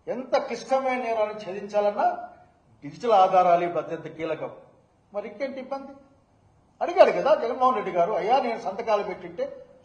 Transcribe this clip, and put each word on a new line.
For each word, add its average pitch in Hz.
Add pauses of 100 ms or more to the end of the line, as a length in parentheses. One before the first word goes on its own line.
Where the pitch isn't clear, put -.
ఎంత 247
క్లిష్టమైన 254
నేరాన్ని 214
ఛేదించాలన్నా 208 (760)
డిజిటల్ 208
ఆధారాలు 180
ఇప్పుడు 165
అత్యంత 160
కీలకం. 151 (640)
మరి 208
ఇంకేంటి 254
ఇబ్బంది? 269 (880)
అడిగాడు 311
కదా 180
జగన్మోహన్ 247
రెడ్డి 190
గారు, 170
"అయ్యా 208
నేను 240
సంతకాలు 202
పెట్టింటే 180 (200)